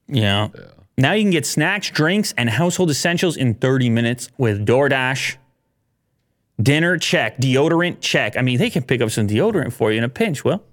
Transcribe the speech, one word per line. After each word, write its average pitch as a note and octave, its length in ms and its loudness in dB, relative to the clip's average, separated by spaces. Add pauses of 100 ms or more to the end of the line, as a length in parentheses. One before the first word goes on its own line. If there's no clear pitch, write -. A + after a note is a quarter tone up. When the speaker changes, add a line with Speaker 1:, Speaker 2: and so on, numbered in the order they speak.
Speaker 1:
Yeah. G#2+ 480 0
Speaker 2:
Yeah. - 60 -20 (360)
Speaker 1:
Now C#3 160 2
you G#3+ 100 2
can G3+ 80 2
get D#3 140 0
snacks, F#3+ 440 -2
drinks, F#3 480 0
and A#2+ 120 0
household F3 400 0
essentials E3+ 480 0
in B2 160 0
thirty B2+ 360 0
minutes A#2 480 0
with G#2+ 280 0
DoorDash. C3 720 0 (1200)
Dinner, D#3+ 360 2
check. C#3 400 -2
Deodorant, D#3 640 0
check. A#2+ 340 -2
I A#2+ 60 -2
mean, B2+ 160 0
they A3 120 0
can D#3 140 -4
pick B2+ 160 0
up A2+ 120 2
some G#2+ 160 0
deodorant C#3+ 440 0
for A2 220 0
you A2 40 2
in A#2 60 0
a B2 60 -2
pinch, F3 340 -2
Will. D#3+ 180 0 (100)